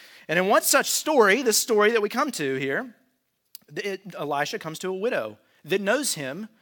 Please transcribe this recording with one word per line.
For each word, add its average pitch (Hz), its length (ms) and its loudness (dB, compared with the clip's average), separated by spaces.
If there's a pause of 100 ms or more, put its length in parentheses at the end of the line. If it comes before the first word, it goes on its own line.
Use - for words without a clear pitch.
(280)
And 160 120 0
in 185 80 2
one 277 160 4
such - 260 4
story, 247 540 4
this 233 140 2
story 214 340 2
that 226 100 2
we 208 80 -2
come 269 220 -2
to 135 240 -4
here, 143 400 -4 (800)
th-, 147 120 -8
it, 190 320 -8
Elisha 147 400 -2
comes 160 220 -10
to 185 100 -6
a 190 40 -4
widow 190 440 -4 (280)
that 185 160 0
knows 233 340 0
him 156 340 -8 (120)